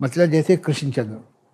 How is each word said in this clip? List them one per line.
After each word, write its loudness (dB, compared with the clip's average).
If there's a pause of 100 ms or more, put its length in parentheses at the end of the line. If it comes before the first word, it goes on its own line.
मतलब 2
जैसे 4
कृष्ण -4
चंद्र, -4 (360)